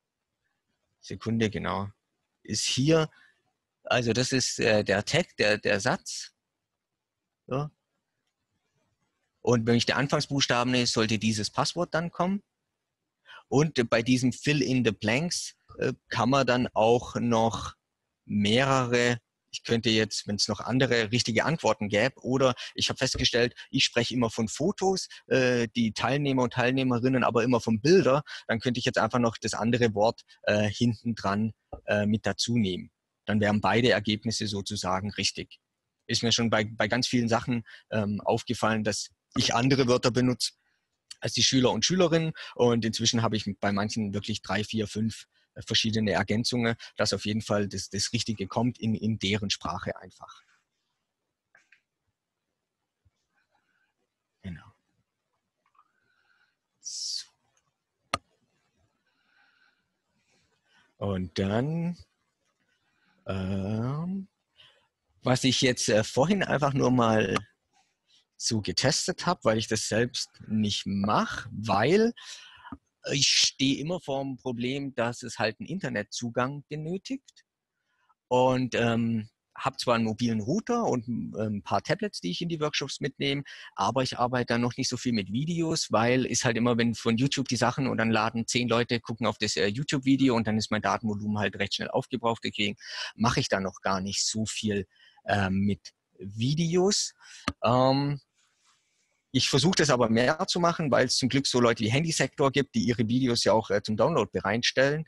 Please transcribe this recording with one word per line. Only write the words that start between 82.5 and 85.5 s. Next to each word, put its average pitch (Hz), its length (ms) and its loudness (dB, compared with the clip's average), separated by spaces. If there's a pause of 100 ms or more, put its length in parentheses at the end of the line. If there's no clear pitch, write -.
Workshops 151 400 -4
mitnehme, 139 440 -4 (320)
aber 123 280 0
ich - 160 -4
arbeite 123 280 0
da 117 100 2
noch 120 180 0
nicht 131 140 -4
so 123 80 -4
viel 123 160 -2
mit 101 180 -2
Videos, 160 600 -2